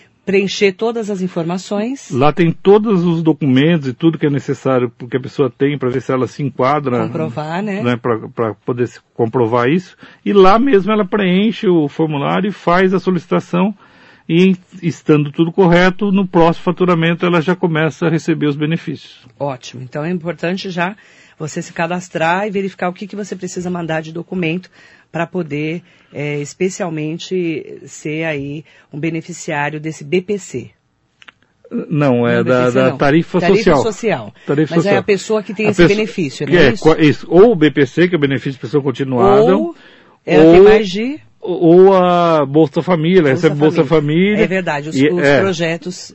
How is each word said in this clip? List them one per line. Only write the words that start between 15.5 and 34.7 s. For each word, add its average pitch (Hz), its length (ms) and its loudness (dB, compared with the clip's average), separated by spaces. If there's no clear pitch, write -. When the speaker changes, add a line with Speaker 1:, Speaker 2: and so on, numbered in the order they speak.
Speaker 2:
correto, 185 580 2
no 190 160 0
próximo 165 380 2
faturamento 170 600 0
ela 175 140 2
já 170 160 0
começa 160 520 -2
a - 20 -2
receber 156 380 -2
os 143 100 -2
benefícios. 151 680 -8
Speaker 1:
Ótimo. 127 420 -10
Então 139 220 -10
é 160 60 -6
importante 175 600 -6
já 180 280 -6
você 160 220 -10
se - 100 -14
cadastrar 175 720 -4
e 220 60 -6
verificar 190 380 -6
o 180 40 -8
que, 196 140 -16
que 190 80 -18
você 202 220 -12
precisa 180 320 -10
mandar 165 320 -6
de 160 100 -12
documento 170 580 -6
pra 165 160 -4
poder, 156 560 -6
é, 147 280 -6
especialmente 165 1400 -6
ser 160 400 -8
aí 143 400 -8
um 156 80 -12
beneficiário 156 800 -6
desse 156 240 -12
B 147 180 -2
P 202 160 -6
C. 123 340 -12
Speaker 2:
Não, 131 380 0
é 120 100 0
Speaker 1:
Não, 120 60 0
Speaker 2:
da, 127 160 2
Speaker 1:
B 123 60 2
P 123 60 0
C 123 60 0
Speaker 2:
da 131 120 2
Speaker 1:
não. 135 80 -4
Speaker 2:
tarifa 160 420 0
Speaker 1:
Tarifa 185 240 4
Speaker 2:
social. 147 200 4
Speaker 1:
social. 165 500 -6
Speaker 2:
Tarifa 151 300 -2